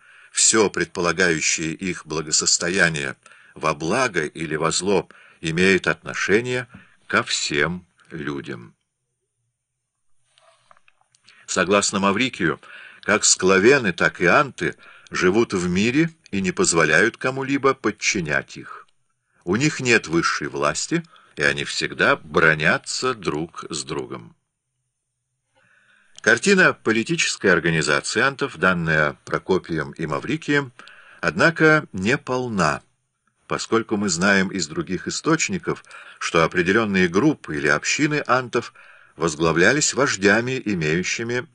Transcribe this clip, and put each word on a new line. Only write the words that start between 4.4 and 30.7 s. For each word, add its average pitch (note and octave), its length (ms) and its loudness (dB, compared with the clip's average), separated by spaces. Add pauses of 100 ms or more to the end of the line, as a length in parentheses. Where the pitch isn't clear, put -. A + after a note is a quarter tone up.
во D#2+ 140 0
зло F#2 380 -2 (320)
имеет F2 460 2
отношение A#2+ 800 -2 (380)
ко G#2+ 160 0
всем E2 640 -4 (240)
людям. C#2 640 -12 (2750)
Согласно G2 540 0
Маврикию, G2 600 0 (420)
как G#2 220 2
склавены, F#2+ 680 4
так - 280 0
и F2 60 2
анты G#2+ 500 2 (340)
живут G2 420 2
в F2+ 160 -2
мире B2 420 2 (200)
и G3 100 -4
не - 120 -2
позволяют E2 640 2
кому-либо C3+ 580 0
подчинять D#2+ 840 -4
их. - 300 -18 (580)
У F2+ 120 0
них D3+ 240 -2
нет A#2+ 280 2
высшей D#2+ 400 -2
власти, D2+ 560 -2 (320)
и D2+ 60 -6
они C#2+ 220 0
всегда E2+ 520 -2
бранятся D#2+ 1000 0
друг E2+ 540 -8
с C#2+ 160 -8
другом. C2+ 500 -10 (1900)
Картина D#3 500 4
политической A2+ 760 -2
организации D#2+ 720 0
антов, C3+ 360 -2
данная D#2+ 680 0
Прокопием D#2+ 680 -4
и D#2+ 140 -10
Маврикием, C3+ 680 -4 (480)